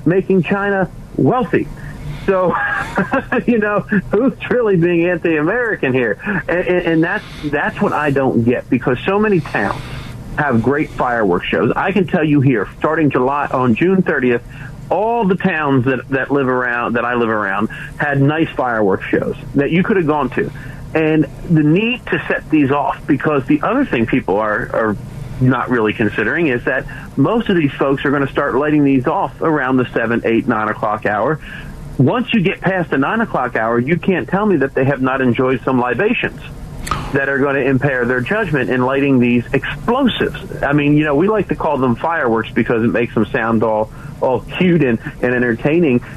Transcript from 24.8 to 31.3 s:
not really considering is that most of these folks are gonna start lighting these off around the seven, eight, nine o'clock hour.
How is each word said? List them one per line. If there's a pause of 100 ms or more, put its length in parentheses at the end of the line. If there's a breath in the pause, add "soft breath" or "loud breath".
not
really
considering
is
that (320 loud breath)
most
of
these
folks
are
gonna
start
lighting
these
off
around
the
seven,
eight,
nine
o'clock
hour. (600 loud breath)